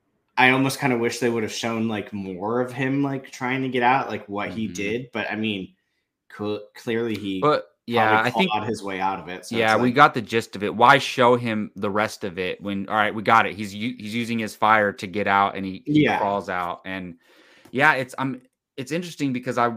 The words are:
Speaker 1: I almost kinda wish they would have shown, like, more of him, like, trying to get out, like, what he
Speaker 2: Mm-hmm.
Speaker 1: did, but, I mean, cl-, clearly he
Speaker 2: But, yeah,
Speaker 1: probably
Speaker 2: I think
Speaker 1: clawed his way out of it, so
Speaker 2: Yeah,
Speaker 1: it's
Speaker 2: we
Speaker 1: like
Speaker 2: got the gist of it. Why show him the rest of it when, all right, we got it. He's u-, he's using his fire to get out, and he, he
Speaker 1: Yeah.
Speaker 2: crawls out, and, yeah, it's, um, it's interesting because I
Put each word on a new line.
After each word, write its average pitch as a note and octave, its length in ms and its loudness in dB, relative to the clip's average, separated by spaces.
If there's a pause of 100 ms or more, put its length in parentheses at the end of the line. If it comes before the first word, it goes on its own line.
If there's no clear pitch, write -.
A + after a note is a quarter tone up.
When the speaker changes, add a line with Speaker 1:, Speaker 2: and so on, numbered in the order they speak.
(360)
Speaker 1:
I B2+ 140 6
almost C3+ 300 2
kinda C3 180 2
wish A#2 220 -2
they B2 100 2
would A#2 140 -2
have G2+ 80 -6
shown, A2+ 360 -2
like, G#2 240 -6
more G2+ 480 -4
of B2 120 -4
him, C3+ 300 -2
like, C3+ 280 -4
trying C3 320 -4
to C3 60 -2
get B2 160 -2
out, B2 240 4
like, G#2+ 200 -8
what G2+ 220 -6
he A2 160 -4
Speaker 2:
Mm-hmm. F2+ 80 -8
Speaker 1:
did, G#2+ 380 -4
but, G#2+ 180 -4
I G#2 60 -4
mean, G#2 380 -4 (640)
cl-, G#2 380 -6
clearly A2+ 420 -2
he G2 240 -4
Speaker 2:
But, D3 260 0 (200)
yeah, A2 340 4
Speaker 1:
probably - 40 4
Speaker 2:
I B2 60 0
think G2+ 220 0
Speaker 1:
clawed G#2+ 160 -2
his G#2+ 140 -4
way F#2+ 180 -6
out F#2+ 200 -2
of E2+ 80 -14
it, F2+ 180 -10
so A#2 120 -4
Speaker 2:
Yeah, A2+ 60 4
Speaker 1:
it's A2 120 4
Speaker 2:
we B2 140 2
Speaker 1:
like A#2 40 0
Speaker 2:
got D3 200 6
the B2 80 -2
gist A2 340 -4
of G2 80 -10
it. F#2 100 -2
Why B2 240 8
show B2 380 4
him A2+ 400 -2
the G2+ 140 -2
rest G#2 340 -2
of F2+ 140 -8
it F#2 220 -4
when, G2 280 -6
all G#2 80 -2
right, G#2 180 2
we A2 80 -6
got A2+ 240 6
it. E2+ 100 -6
He's G2+ 180 -10
u-, A2+ 240 -6
he's G#2 160 -10
using A#2 240 -4
his G#2+ 180 -6
fire G#2+ 380 4
to - 120 -10
get G2 220 -4
out, G2 280 2
and G2 100 -8
he, F#2 200 -10
he D3+ 140 4
Speaker 1:
Yeah. C3+ 80 4 (100)
Speaker 2:
crawls G2+ 300 -2
out, F2+ 360 -6
and, F#2 320 -10 (560)
yeah, C#3+ 220 4
it's, C3 240 -6
um, C3 240 -6 (340)
it's C3 160 -10
interesting D#3 400 -4
because B2 260 -4
I A#2+ 180 2